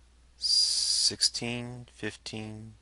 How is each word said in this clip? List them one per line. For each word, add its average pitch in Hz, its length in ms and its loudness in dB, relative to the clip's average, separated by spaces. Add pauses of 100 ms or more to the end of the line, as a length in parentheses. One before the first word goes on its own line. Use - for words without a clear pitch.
(360)
sixteen, - 1600 2
fifteen, 107 880 -8